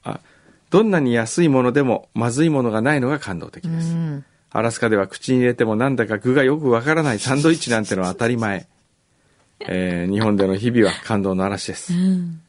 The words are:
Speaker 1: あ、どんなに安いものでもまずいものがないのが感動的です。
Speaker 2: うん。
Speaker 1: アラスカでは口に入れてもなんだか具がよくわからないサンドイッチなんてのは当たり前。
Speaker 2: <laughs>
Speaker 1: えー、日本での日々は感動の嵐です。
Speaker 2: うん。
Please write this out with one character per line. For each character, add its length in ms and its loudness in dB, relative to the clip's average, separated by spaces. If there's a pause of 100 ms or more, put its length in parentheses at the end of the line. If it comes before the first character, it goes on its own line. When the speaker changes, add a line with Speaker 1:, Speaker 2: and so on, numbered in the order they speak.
Speaker 1:
あ、 160 -10 (520)
ど 140 4
ん 80 0
な 80 2
に 120 2
安 300 0
い 60 6
も 160 4
の 80 2
で 100 4
も 320 0
ま 160 0
ず 140 0
い 60 2
も 120 0
の 80 0
が 100 -2
な 140 2
い 60 0
の 80 0
が 100 -2
感 220 -8
動 80 -12
的 200 -12
で 120 -4
す。 120 -4
Speaker 2:
う 40 -2
ん。 280 -4 (280)
Speaker 1:
ア 100 0
ラ 80 0
ス 80 -8
カ 100 0
で 80 4
は 120 0
口 240 -4
に 60 4
入 80 4
れ 80 2
て 100 2
も 100 0
な 160 0
ん 60 -2
だ 100 0
か 120 -2
具 140 0
が 120 4
よ 140 2
く 120 0
わ 120 4
か 120 0
ら 80 0
な 100 0
い 60 -2
サ 160 -2
ン 80 0
ド 80 4
イ 40 4
ッ 40 -4
チ 120 -6
な 100 2
ん 40 -2
て 120 -4
の 60 -2
は 100 0
当 80 -8
た 80 0
り 80 0
前。 320 -4 (500)
Speaker 2:
<laughs> 480 -20
Speaker 1:
え 420 -4
ー、 40 -2
日 80 -2
本 160 0
で 100 2
の 100 0
日 140 -2
々 160 4
は 60 2 (120)
感 180 -2
動 120 0
の 100 0
嵐 220 -4
で 80 -8
す。 180 -10
Speaker 2:
う 40 -2
ん。 520 0